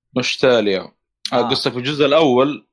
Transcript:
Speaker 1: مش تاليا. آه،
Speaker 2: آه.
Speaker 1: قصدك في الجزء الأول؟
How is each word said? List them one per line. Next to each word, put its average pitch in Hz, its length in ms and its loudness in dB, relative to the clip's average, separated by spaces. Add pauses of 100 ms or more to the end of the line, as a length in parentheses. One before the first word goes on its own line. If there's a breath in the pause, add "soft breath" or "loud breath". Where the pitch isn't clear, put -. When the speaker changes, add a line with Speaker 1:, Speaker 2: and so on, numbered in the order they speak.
(180)
Speaker 1:
مش - 200 -4
تاليا. 104 540 0 (420)
آه، - 20 -2
Speaker 2:
آه. 120 140 0
Speaker 1:
قصدك 135 220 -2
في 120 60 -8
الجزء 143 280 -2
الأول؟ 139 680 2